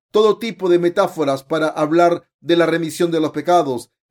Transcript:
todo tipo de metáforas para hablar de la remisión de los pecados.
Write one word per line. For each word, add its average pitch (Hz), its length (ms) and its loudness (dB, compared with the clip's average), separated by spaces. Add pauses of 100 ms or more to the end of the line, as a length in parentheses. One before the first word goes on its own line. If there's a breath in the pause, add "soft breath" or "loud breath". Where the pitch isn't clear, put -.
(120)
todo 208 260 2
tipo 190 320 -6
de 175 100 4
metáforas 175 640 -2
para 156 240 -2
hablar 165 640 0 (100)
de 156 160 0
la 170 100 4
remisión 165 460 -2
de 160 80 -2
los 151 120 -2
pecados. 147 600 -2 (200)